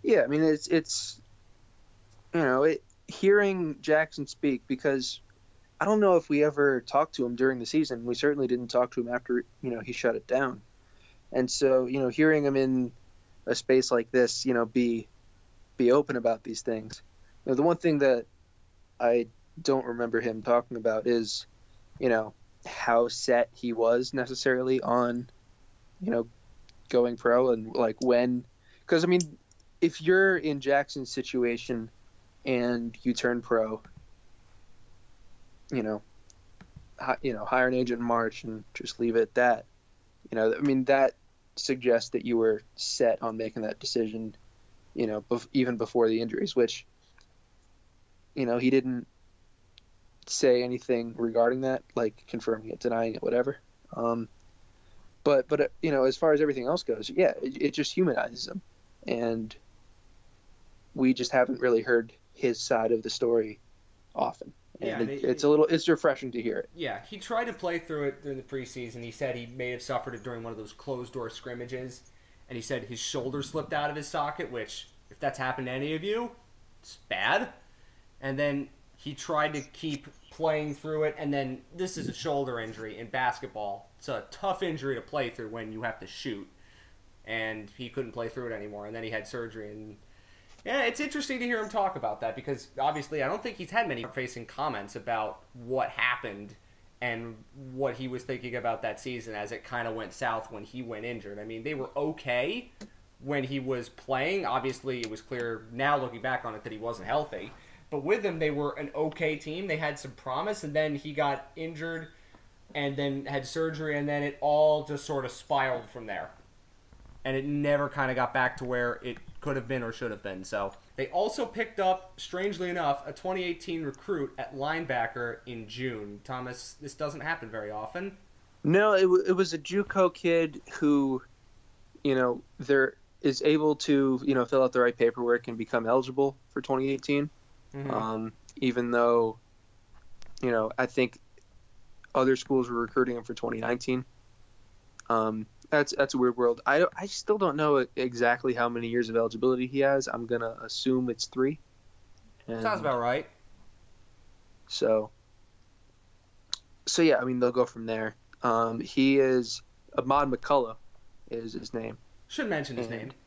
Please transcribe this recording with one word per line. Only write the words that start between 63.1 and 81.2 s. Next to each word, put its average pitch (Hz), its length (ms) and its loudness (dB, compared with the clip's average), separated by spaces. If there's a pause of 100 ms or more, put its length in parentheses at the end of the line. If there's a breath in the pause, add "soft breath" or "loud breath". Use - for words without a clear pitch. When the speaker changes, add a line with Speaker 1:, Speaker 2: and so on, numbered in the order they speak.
Speaker 1:
story 113 480 0 (560)
often. - 380 -4 (280)
And - 80 -4
Speaker 2:
Yeah, - 120 -4
and 117 100 -2
Speaker 1:
it, 139 140 -6
Speaker 2:
it, - 0 -
Speaker 1:
it's 127 200 0
a 147 40 6
little, 151 180 8
it's 156 220 2
refreshing 135 440 2
to 120 100 -6
hear 113 160 -2
it. - 160 -8
Speaker 2:
Yeah, 127 340 -6
he 208 100 -14
tried 233 280 -4
to 233 60 -8
play 170 260 -4
through 156 260 -6
it 139 180 -4
during 139 140 -8
the 127 60 -10
preseason. 123 600 -10
He 117 80 -10
said 123 260 -6
he 120 100 -10
may 123 240 -8
have 123 120 -8
suffered 123 320 -6
it 107 80 -12
during 117 200 -10
one 117 100 -10
of 104 40 -12
those 107 160 -14
closed-door 123 580 -8
scrimmages, 123 720 -10 (460 soft breath)
and 127 80 -10
he 113 60 -8
said 123 220 -4
his 113 140 -10
shoulder 135 440 -4
slipped 151 300 -6
out 147 180 0
of 147 60 -8
his 147 120 -10
socket, 147 420 -4
which, 113 380 -10 (220)
if - 80 -20
that's 139 200 -2
happened 131 280 -4
to 127 60 -6
any 143 220 -4
of 160 100 -6
you, 233 260 -4 (500)
it's - 180 -20 (100)
bad. 123 400 0 (720 soft breath)
And 135 180 -4
then 143 300 -2 (280)
he - 180 -12
tried 151 400 -2
to 147 60 -4
keep - 480 -8 (220)
playing 151 440 -2
through 156 300 -2
it, 151 140 -2
and 147 140 -2